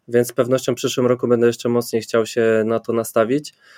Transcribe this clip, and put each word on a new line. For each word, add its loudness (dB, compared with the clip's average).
więc 2
z -12
pewnością 0
w -2
przyszłym -2
roku 0
będę 4
jeszcze 0
mocniej -2
chciał 0
się 2
na -2
to -6
nastawić -2